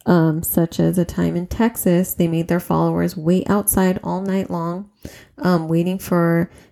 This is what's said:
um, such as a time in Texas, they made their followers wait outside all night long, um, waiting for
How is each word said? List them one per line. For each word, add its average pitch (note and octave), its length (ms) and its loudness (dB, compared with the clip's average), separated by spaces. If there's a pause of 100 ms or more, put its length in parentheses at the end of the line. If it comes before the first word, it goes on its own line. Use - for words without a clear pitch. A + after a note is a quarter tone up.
um, D#3+ 360 4
such - 380 0
as E3+ 180 2
a F3 80 2
time E3+ 300 -2
in F3 120 -4
Texas, F#3 640 0
they E3+ 160 2
made E3 180 -2
their F3 140 0
followers E3+ 560 0
wait F3 320 0
outside F#3+ 540 0
all F#3 180 -4
night F#3+ 280 -2
long, F3 400 -6 (480)
um, F3 300 2
waiting E3+ 320 0
for E3+ 500 0 (220)